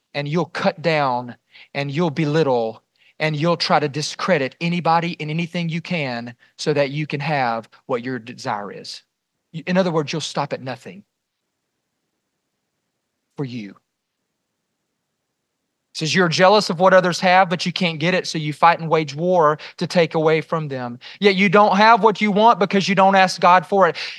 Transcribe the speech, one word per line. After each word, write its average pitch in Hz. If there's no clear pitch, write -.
and 147
you'll 151
cut -
down 131
and 143
you'll 165
belittle 139
and 156
you'll 165
try 165
to 147
discredit 147
anybody 170
and 156
anything 170
you 165
can 123
so -
that 143
you 151
can 147
have 131
what 120
your 127
desire 117
is. 98
In 180
other 180
words, 156
you'll 160
stop -
at 120
nothing 110
for 147
you. 117
It -
says, 156
"You're 180
jealous 185
of 175
what 185
others 180
have, 185
but 175
you 175
can't 165
get 170
it, 180
so 170
you 151
fight 170
and 165
wage 151
war 160
to 175
take 170
away 160
from 156
them. 123
Yet 196
you 190
don't 208
have 214
what 220
you 214
want 214
because 190
you 196
don't 190
ask 185
God 180
for 190
it." 151